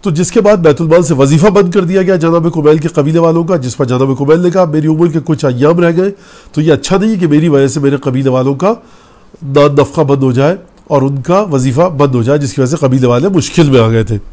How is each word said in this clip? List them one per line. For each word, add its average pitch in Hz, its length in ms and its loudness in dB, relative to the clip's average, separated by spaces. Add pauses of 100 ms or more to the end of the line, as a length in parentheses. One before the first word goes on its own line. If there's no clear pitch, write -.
تو 202 80 -2
جس 165 220 -2
کے 233 80 2
بعد 208 160 4
بیت 160 240 2
المال 165 220 2
سے 170 120 0
وظیفہ 139 320 2
بند 196 240 2
کر 202 100 0
دیا 185 220 -2
گیا 185 140 0
جناب 165 380 0
کمیل 156 240 2
کے 156 100 -4
قبیلے 160 300 -2
والوں 165 260 0
کا، 180 120 -2
جس 127 200 -6
پر 143 80 -2
جناب 127 240 -2 (100)
کمیل 147 220 2
نے 180 100 0
کہا، 185 140 0
"میری 156 220 -2
عمر 156 200 0
کے 165 180 -2
کچھ 156 200 -4
ایام 143 360 2
رہ 170 160 2
گئے، 190 140 0 (420)
تو 151 80 -4
یہ 156 120 2
اچھا 147 240 0
نہیں 208 240 0
کہ 175 60 0
میری 151 220 2
وجہ 139 180 2
سے 139 140 -4
میرے 139 160 0
قبیلے 135 340 -2
والوں 131 240 -2
کا 185 200 -2 (680)
نان 143 320 2
نفقہ 185 260 0
بند 139 220 0
ہو 131 100 0
جائے 143 240 0 (280)
اور 139 180 0
ان 139 200 -4
کا 180 180 0
وظیفہ 135 400 -2
بند 147 340 0
ہو 120 80 0
جائے، 139 160 0
جس 143 160 -4
کی 139 60 -4
وجہ 127 100 0
سے 165 60 -4
قبیلے 131 300 0
والے 123 220 0
مشکل 165 420 0
میں 127 100 4
آ 113 80 2
گئے 113 140 0
تھے۔" 107 160 -4 (140)